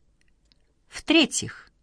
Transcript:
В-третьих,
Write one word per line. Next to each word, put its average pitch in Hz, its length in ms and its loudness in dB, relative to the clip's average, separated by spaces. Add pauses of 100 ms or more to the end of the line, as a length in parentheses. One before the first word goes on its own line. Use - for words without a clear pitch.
(880)
В-третьих, - 840 -2 (120)